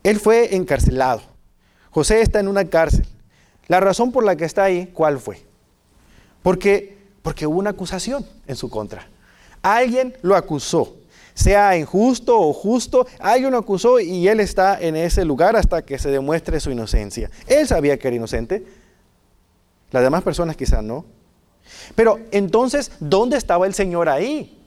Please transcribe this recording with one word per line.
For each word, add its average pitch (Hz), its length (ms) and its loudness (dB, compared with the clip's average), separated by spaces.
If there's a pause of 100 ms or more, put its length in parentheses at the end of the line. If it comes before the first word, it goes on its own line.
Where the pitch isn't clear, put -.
Él 208 180 0
fue 226 360 2
encarcelado. 131 640 0 (680)
José 220 300 2
está 220 180 2
en 196 80 -2
una 196 180 0
cárcel. 165 400 2 (640)
La 180 100 4
razón 196 320 0
por 233 140 0
la 185 100 2
que 156 80 -6
está 196 220 0
ahí, 180 280 0
¿cuál 151 240 0
fue? 110 240 -12 (1000)
Porque, 202 540 0 (240)
porque 160 260 -6
hubo 165 120 -2
una 202 100 -2
acusación 196 560 -8 (200)
en 131 120 -10
su 123 120 -10
contra. 107 380 -12 (540)
Alguien 254 600 0
lo 190 140 2
acusó. 156 600 -2 (360)
Sea 196 420 4
injusto 220 640 0
o 151 140 2
justo, 240 540 0 (100)
alguien 262 360 2
lo 247 40 0
acusó 226 420 2
y 180 280 0
él 214 140 4
está 190 380 0
en 165 160 -2
ese 170 300 0
lugar 160 300 2
hasta 180 260 0
que 135 160 -10
se 139 140 -4
demuestre 143 480 -2
su 143 100 -6
inocencia. 107 640 -6 (160)
Él 294 180 4
sabía 143 320 0
que 135 120 -6
era 120 80 -2
inocente. 113 480 -6 (1200)
Las 127 140 2
demás 156 180 2
personas 165 360 -4
quizás 120 260 -2
no. 120 220 -8 (920)
Pero 226 240 2 (120)
entonces, 226 680 0
¿dónde 202 380 0
estaba 180 280 0
el 196 80 -4
Señor 170 360 -2
ahí? 220 580 -4